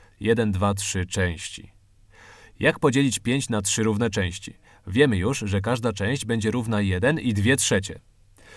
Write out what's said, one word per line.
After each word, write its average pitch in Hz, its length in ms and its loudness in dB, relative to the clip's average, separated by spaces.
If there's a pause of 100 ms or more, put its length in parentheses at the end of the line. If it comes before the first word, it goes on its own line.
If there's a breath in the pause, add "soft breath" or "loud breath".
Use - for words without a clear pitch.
(200 loud breath)
jeden, 107 320 2
dwa, 101 220 2
trzy 98 320 -4
części. - 680 -4 (880 loud breath)
Jak 160 200 2
podzielić 139 400 2
pięć 127 300 -2
na 110 120 0
trzy 110 220 -2
równe 110 260 0
części? 90 480 -4 (300 loud breath)
Wiemy 117 300 4
już, 113 220 0
że 101 220 -2
każda 117 320 -2
część 110 320 -4
będzie 110 260 0
równa 110 300 -2
jeden 98 380 0
i 120 140 0
dwie 107 220 2
trzecie. - 440 -2 (580 loud breath)